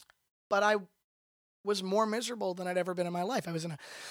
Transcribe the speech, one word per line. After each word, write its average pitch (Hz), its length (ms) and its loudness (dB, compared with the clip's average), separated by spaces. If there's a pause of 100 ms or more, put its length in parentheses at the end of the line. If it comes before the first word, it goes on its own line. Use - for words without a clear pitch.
(500)
But 202 140 4
I 214 120 6 (880)
was 202 180 0
more 196 240 2
miserable 214 480 -2
than 180 140 -6
I'd 180 100 0
ever 180 160 0
been 175 140 -2
in 175 60 -4
my 175 100 0
life. 214 240 -2
I 170 60 -4
was 160 100 -2
in 170 80 -4
a, 147 60 -8 (340)